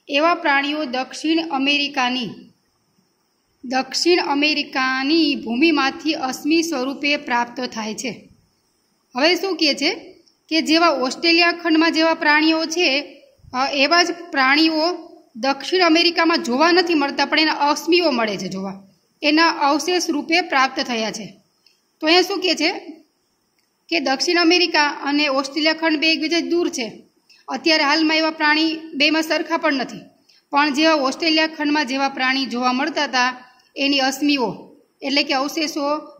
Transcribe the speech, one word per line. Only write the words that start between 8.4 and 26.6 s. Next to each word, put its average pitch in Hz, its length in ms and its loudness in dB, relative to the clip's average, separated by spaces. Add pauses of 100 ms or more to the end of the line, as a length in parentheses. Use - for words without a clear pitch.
હવે 320 200 4
શું 359 200 -2
કહે 311 180 2
છે - 420 -4 (340)
કે 320 120 0
જેવા 330 280 2
ઓસ્ટ્રેલિયા 330 600 2
ખંડમાં 330 420 2
જેવા 320 200 2
પ્રાણીઓ 320 520 2
છે, 320 360 0 (520)
અ, 262 200 -2
એવા 294 300 4
જ 339 80 -2 (200)
પ્રાણીઓ 311 800 0 (240)
દક્ષિણ 277 480 -2
અમેરિકામાં 339 600 2
જોવા 294 280 2
નથી 349 220 4
મળતા, 285 320 0
પણ 302 140 0
એના 311 140 2
અશ્મિઓ 302 580 2
મળે 220 260 -2
છે 185 100 -6
જોવા, 190 360 -8 (400)
એના 311 260 4
અવશેષ 320 600 0
રૂપે 320 320 0
પ્રાપ્ત 277 380 0
થયા 226 320 -4
છે. 196 220 -12 (680)
તો 311 80 -2
અહીંયા 359 140 4
શું 359 200 -2
કહે 349 140 0
છે 320 160 0 (1160)
કે 330 100 0
દક્ષિણ 269 400 0
અમેરિકા 339 480 4
અને 294 400 -2
ઓસ્ટ્રેલિયા 285 460 0
ખંડ 320 260 0
બે 320 120 2
એકબીજાથી 320 380 -2
દૂર 339 200 0